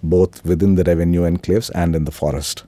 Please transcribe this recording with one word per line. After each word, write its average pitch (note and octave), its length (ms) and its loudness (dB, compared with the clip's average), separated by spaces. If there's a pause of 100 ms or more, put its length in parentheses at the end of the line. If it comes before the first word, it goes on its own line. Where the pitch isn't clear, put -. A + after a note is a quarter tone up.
both F2+ 420 0
within F2+ 300 2
the F2+ 100 2
revenue F2 380 2
enclaves F2 520 -2
and E2+ 220 0
in D#2 80 0
the D#2 60 -4
forest. - 580 -6